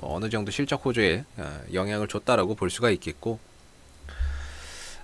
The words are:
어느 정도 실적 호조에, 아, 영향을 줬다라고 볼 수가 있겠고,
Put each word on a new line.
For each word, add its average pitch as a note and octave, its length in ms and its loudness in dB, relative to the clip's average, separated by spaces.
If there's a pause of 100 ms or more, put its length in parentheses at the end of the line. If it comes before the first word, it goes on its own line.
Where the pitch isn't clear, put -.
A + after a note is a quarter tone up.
어느 E2+ 280 -2
정도 G#2 220 0
실적 C#3 340 0
호조에, A2+ 400 4 (120)
아, D2 240 -8 (120)
영향을 G#2 360 0
줬다라고 G#2+ 480 2
볼 F#2 140 0
수가 B2 200 2
있겠고, G#2+ 480 -2 (1700)